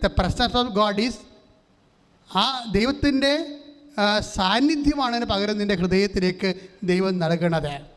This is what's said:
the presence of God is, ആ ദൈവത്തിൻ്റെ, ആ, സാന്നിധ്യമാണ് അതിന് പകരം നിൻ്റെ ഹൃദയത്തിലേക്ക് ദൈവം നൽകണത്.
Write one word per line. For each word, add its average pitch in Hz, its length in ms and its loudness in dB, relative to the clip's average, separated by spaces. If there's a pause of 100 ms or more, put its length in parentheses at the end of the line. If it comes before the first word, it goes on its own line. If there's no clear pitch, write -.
the 196 120 2
presence 220 460 0
of 247 40 -2 (120)
God 208 280 2
is, 233 80 -4 (1300)
ആ - 20 2 (340)
ദൈവത്തിൻ്റെ, 277 540 2 (680)
ആ, 202 40 4 (300)
സാന്നിധ്യമാണ് 277 800 2
അതിന് 233 180 -4
പകരം 208 260 0
നിൻ്റെ 208 200 0
ഹൃദയത്തിലേക്ക് 190 720 0 (420)
ദൈവം 190 200 2 (100)
നൽകണത്. 160 500 0 (240)